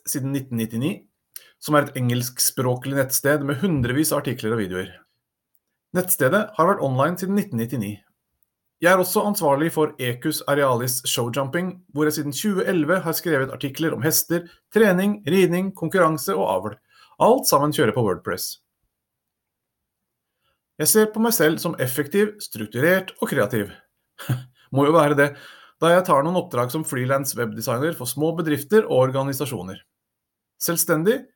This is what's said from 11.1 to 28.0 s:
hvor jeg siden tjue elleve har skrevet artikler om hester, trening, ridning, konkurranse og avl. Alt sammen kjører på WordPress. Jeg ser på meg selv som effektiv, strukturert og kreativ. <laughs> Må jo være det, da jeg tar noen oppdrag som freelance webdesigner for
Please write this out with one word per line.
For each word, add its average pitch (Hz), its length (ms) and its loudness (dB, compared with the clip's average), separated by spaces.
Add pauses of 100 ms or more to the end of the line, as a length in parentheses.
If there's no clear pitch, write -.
hvor 151 100 2
jeg 151 120 0
siden 143 180 -4
tjue 196 320 -2
elleve 175 380 2
har 160 100 -2
skrevet 135 380 -2
artikler 147 420 -4
om 107 80 -2
hester, 160 400 0 (300)
trening, 208 500 2
ridning, 185 500 2
konkurranse 165 640 0
og 190 160 0
avl. 98 240 -4 (480)
Alt 247 240 4
sammen 147 240 4
kjører 123 240 2
på 123 80 2
WordPress. 90 460 -4 (2250)
Jeg 151 160 0
ser 214 160 4
på 220 160 -2
meg 233 80 2
selv 160 300 2
som 170 180 -4
effektiv, 175 540 0 (100)
strukturert 147 720 -2
og - 160 -6
kreativ. 104 400 0 (480)
<laughs> 127 160 -4 (400)
Må 139 80 4
jo 143 80 4
være 147 240 4
det, 143 140 4 (500)
da 165 140 4
jeg 180 100 4
tar 151 200 4
noen 175 120 -2
oppdrag 127 360 -2
som 156 120 -4
freelance 139 540 -2
webdesigner 120 580 -4
for 120 120 -10